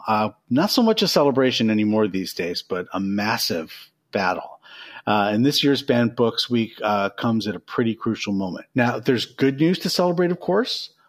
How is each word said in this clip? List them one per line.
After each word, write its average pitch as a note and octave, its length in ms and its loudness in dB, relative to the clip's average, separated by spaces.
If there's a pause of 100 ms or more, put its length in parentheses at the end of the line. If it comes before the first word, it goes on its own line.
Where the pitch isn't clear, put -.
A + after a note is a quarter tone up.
Uh, G#2+ 260 0 (180)
not D#3 200 2
so B3 140 2
much A3 180 4
a G3 60 2
celebration C3 640 4
anymore G#2+ 380 2
these F#2 240 -6
days, F2 280 -4
but F2+ 320 -6
a F#2+ 60 -4
massive G2+ 880 -4 (220)
battle. F#2 480 -2 (480)
Uh, G#2+ 260 2
and A2 100 2
this D3 200 2
year's C#3 180 2
Banned A#2+ 340 0
Books A2+ 340 0
Week, A#2 240 0 (100)
uh, G2+ 280 0
comes A2+ 360 -2
at G2 80 -4
a F2 40 -12
pretty A2+ 360 -2
crucial G#2 380 -4
moment. F#2+ 420 -6
Now, A#2+ 240 0
there's A#2+ 260 0
good C3+ 340 0
news F3 200 2
to F#3 100 -4
celebrate, F3 400 2
of F3 100 -4
course. - 520 -2 (180)